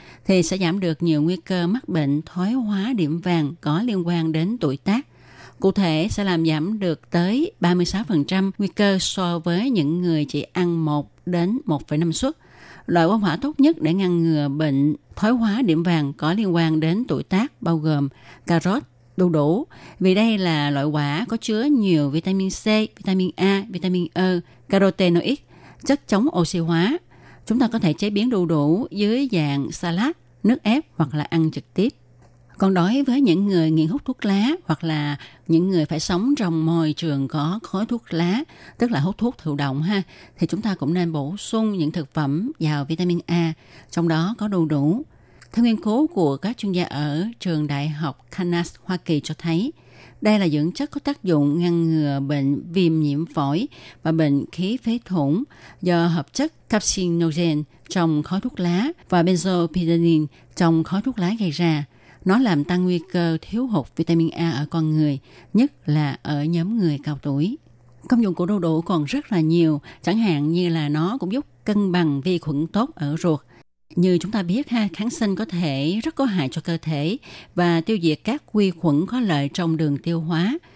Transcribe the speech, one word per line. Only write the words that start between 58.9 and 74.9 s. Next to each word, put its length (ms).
và 140
benzopidinin 1000
trong 280
khói 180
thuốc 180
lá 200
gây 120
ra. 340
Nó 140
làm 240
tăng 200
nguy 160
cơ 300
thiếu 260
hụt 180
vitamin 340
A 220
ở 180
con 200
người, 300
nhất 180
là 380
ở 200
nhóm 340
người 260
cao 180
tuổi. 360
Công 140
dụng 100
của 120
đu 140
đủ 220
còn 220
rất 280
là 80
nhiều, 420
chẳng 140
hạn 340
như 180
là 200
nó 280
cũng 140
giúp 140
cân 280
bằng 300
vi 160
khuẩn 300
tốt 280
ở 240
ruột. 200
Như 220
chúng 140
ta 120
biết 260
ha, 240